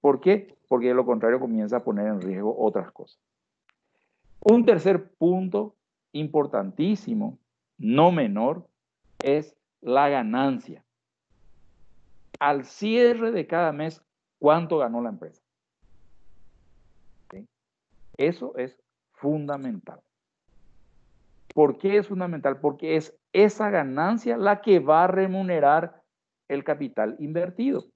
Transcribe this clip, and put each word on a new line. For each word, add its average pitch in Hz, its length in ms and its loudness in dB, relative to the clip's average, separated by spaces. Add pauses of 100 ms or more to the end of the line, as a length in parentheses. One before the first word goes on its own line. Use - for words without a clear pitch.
¿Por 139 200 2
qué? 202 340 0 (140)
Porque 123 180 2
de 123 60 2
lo 127 120 2
contrario 120 360 2
comienza 113 340 -4
a 120 80 -4
poner 104 240 -2
en 104 140 -4
riesgo 95 360 -4
otras 104 360 -2
cosas. - 260 -20 (1200)
Un 233 260 6
tercer 185 500 2
punto 185 600 -2 (380)
importantísimo, 139 1200 -2 (400)
no 135 320 4
menor, 135 560 -2 (560)
es 147 360 -2 (240)
la 139 260 2
ganancia. 131 760 -4 (1500)
Al 143 240 0
cierre 233 720 2
de 175 120 -4
cada 165 280 -2
mes, 160 280 -8 (380)
¿cuánto 160 380 2
ganó 120 240 -2
la 117 80 -6
empresa? 82 340 -16 (1900)
¿Sí? 196 160 -20 (720)
Eso 175 380 -2
es 131 240 -8 (320)
fundamental. 139 880 -6 (1500)
¿Por 143 240 4
qué 196 200 0
es 202 100 0
fundamental? 165 540 -4
Porque 147 340 -2
es 156 180 -4 (200)
esa 208 360 2
ganancia 190 680 -2
la 208 240 0
que 190 180 4
va 156 240 4
a 185 40 4
remunerar 180 960 0 (440)
el 143 160 -4
capital 135 560 -4
invertido. 180 640 -4 (120)